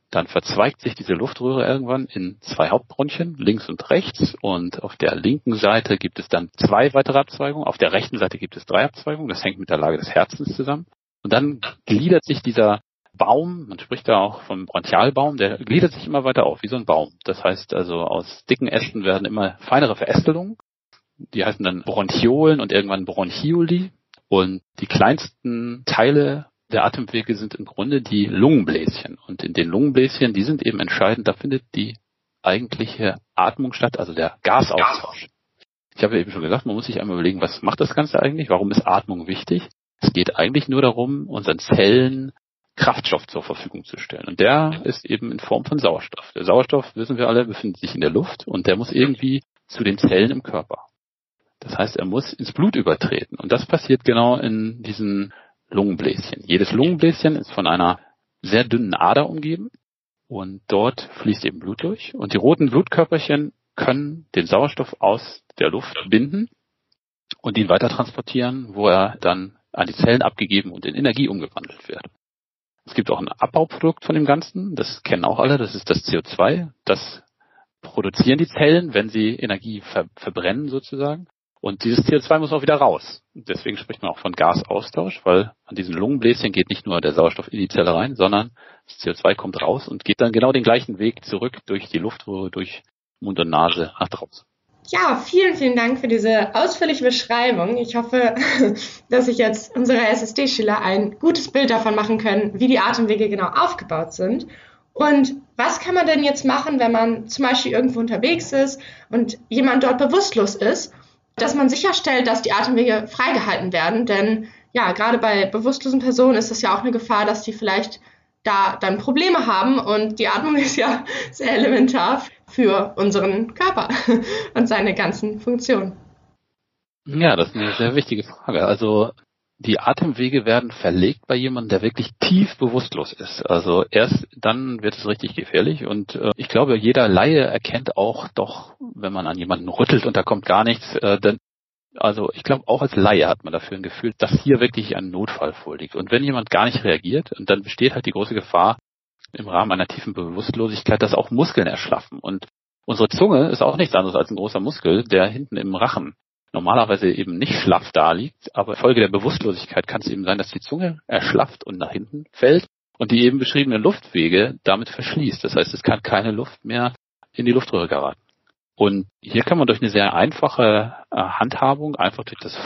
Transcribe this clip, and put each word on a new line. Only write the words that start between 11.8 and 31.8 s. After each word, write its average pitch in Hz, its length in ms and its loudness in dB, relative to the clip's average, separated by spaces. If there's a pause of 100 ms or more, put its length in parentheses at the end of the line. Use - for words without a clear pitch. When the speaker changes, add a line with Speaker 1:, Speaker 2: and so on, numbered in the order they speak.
Speaker 1:
gliedert 160 400 4
sich 135 160 -4
dieser 110 400 2 (360)
Baum, 156 500 0
man 95 120 -16
spricht - 280 -12
da 110 120 4
auch 101 240 -2
vom 95 220 -10
Bronchialbaum, 135 720 2
der 101 220 0
gliedert 165 340 2
sich - 120 -16
immer 143 180 -2
weiter 131 220 2
auf, 73 180 -2
wie 104 40 -6
so 120 80 -6
ein 113 100 -8
Baum. 78 280 2 (100)
Das - 200 -6
heißt - 300 -2
also, 87 280 -2
aus - 480 -6
dicken - 180 0
Ästen - 360 -4
werden 95 220 2
immer 104 340 -4
feinere 127 360 2
Verästelungen. 180 640 0 (760)
Die 95 120 -2
heißen 107 180 -4
dann 92 200 -4
Bronchiolen 127 760 2
und 104 120 -4
irgendwann 98 340 0
Bronchioli. 165 840 -2 (360)
Und 92 340 2 (180)
die - 80 -8
kleinsten 120 1000 0
Teile 143 600 2 (240)
der 110 120 2
Atemwege 113 520 -2
sind 107 180 -10
im 104 120 -12
Grunde 131 360 -4
die 104 240 0
Lungenbläschen. 98 920 2 (100)
Und 90 160 -12
in 85 100 -8
den 85 160 -2
Lungenbläschen, 131 640 2
die 98 100 2
sind 143 220 -2
eben 104 140 -2
entscheidend, 107 480 0
da 98 60 2
findet 135 300 -6 (120)
die 110 200 -6 (460)